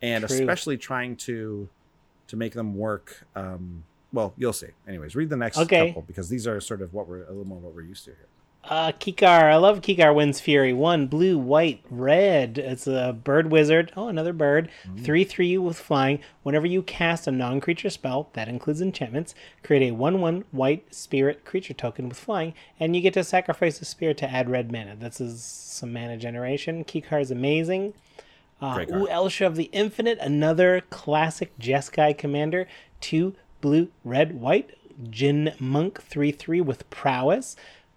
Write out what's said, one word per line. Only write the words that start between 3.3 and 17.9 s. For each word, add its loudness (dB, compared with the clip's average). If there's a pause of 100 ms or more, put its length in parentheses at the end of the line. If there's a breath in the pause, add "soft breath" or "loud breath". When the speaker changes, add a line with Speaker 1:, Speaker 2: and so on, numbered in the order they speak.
Speaker 1:
Um, -12 (300)
well, -2
you'll -2
see. -12 (180)
Anyways, -12
read -2
the -4
next -4
Speaker 2:
Okay. 4
Speaker 1:
couple, -10
because -12
these -6
are -4
sort -10
of -10
what -8
we're, -14
a -20
little -12
more -14
what -18
we're -14
used -18
to -20
here. -20 (400)
Speaker 2:
Uh, 0
Kikar. 8
I 8
love 6
Kikar 6
Wind's 2
Fury. 4
One 2
blue, 2
white, 2 (100)
red. 2
It's -6
a -2
bird 2
wizard. 6
Oh, -6
another -4
bird. 2 (180 loud breath)
Speaker 1:
Mm. -12
Speaker 2:
Three 4
three 0
with -2
flying. 0 (240 loud breath)
Whenever 0
you 0
cast -2
a -2
non-creature -2